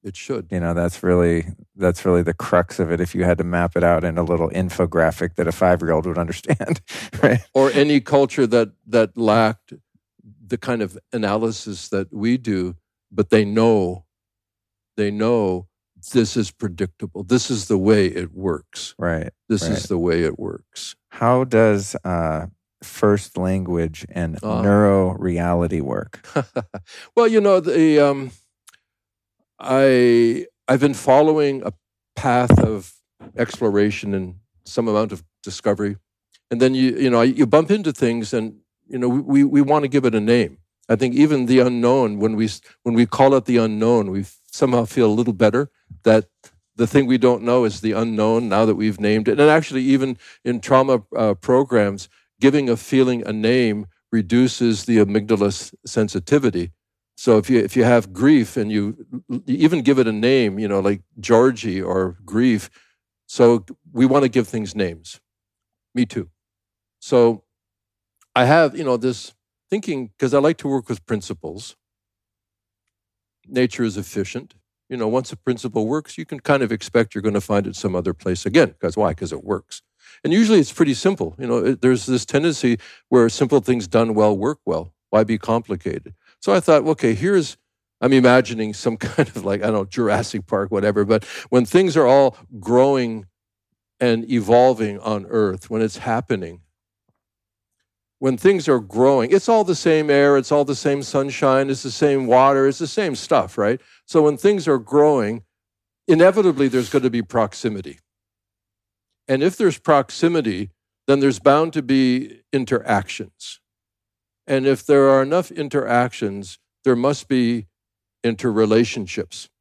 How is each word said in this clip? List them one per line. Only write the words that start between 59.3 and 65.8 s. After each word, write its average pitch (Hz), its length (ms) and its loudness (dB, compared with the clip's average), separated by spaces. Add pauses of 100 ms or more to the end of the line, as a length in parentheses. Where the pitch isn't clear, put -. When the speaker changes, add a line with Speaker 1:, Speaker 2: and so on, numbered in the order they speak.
Speaker 1:
l-, 123 140 -6
you 131 100 -2
even 151 260 2
give 135 160 2
it 120 80 4
a 110 60 -2
name, 110 480 0
you 104 80 -4
know, 101 120 0
like 98 200 0 (180)
Georgie 113 640 2
or 92 420 -2
grief. 110 460 0 (560)
So 120 380 4 (280)
we 123 140 2
want 139 180 2
to 131 40 2
give 113 180 0
things 107 300 -8
names. 85 440 -8 (720)